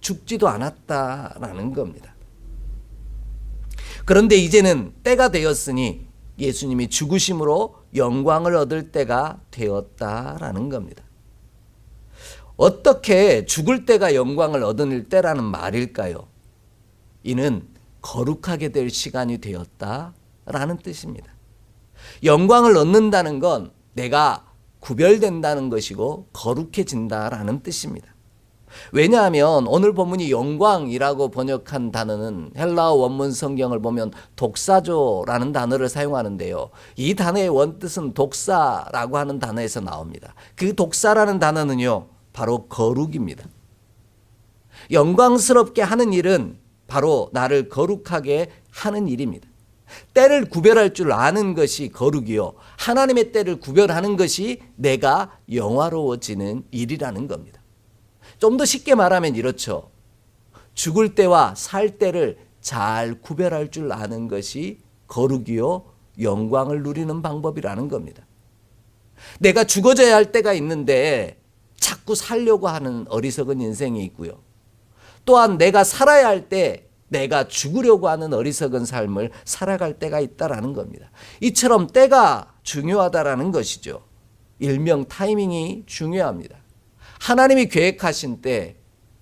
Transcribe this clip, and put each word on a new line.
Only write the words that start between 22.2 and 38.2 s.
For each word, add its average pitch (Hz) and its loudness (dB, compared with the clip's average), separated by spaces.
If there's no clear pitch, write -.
영광을 196 6
얻는다는 175 4
건 135 -2
내가 127 0
구별된다는 156 2
것이고 113 -6
거룩해진다라는 117 -6
뜻입니다. - -12
왜냐하면 160 4
오늘 185 4
본문이 175 -2
영광이라고 139 0
번역한 127 -6
단어는 107 -6
헬라어 165 0
원문 135 0
성경을 127 -4
보면 113 -4
독사조라는 131 0
단어를 127 -2
사용하는데요. 104 -6
이 143 -2
단어의 185 0
원뜻은 156 -2
독사라고 131 -2